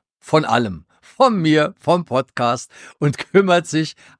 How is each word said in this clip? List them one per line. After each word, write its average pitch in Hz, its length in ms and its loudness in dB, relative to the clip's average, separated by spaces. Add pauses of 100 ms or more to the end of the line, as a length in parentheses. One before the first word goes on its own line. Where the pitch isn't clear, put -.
(200)
Von - 260 0
allem. 113 400 -2 (160)
Von 240 360 0
mir, 156 400 0
vom 170 280 -2
Podcast 123 640 -4 (260)
und 147 220 -2
kümmert 180 480 2
sich 156 300 -4 (220)